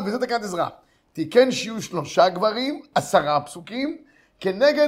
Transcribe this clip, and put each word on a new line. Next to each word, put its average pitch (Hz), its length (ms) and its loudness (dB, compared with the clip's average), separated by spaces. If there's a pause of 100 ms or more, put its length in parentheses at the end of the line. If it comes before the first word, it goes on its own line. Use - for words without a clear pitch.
וזה 220 140 -4
תקנת 240 240 -4
עזרא. 175 240 -4 (460)
תיקן 233 380 4
שיהיו 220 300 -6
שלושה 175 480 0
גברים, 214 520 -2 (140)
עשרה 147 460 2
פסוקים, 247 560 -8 (420)
כנגד 277 480 2